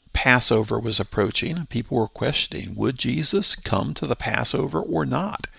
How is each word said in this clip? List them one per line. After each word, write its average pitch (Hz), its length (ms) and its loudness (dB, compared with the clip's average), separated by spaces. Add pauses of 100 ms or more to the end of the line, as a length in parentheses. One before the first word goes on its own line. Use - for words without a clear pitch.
(140)
Passover 117 640 4
was 113 200 -2
approaching, - 560 0
and 170 140 -6
people 117 280 -2
were 110 100 2
questioning, - 680 -2
would 110 240 0
Jesus 156 580 0
come 104 380 -2
to - 140 -6
the 123 80 0
Passover 127 680 0
or 160 240 0
not? 151 400 -2 (140)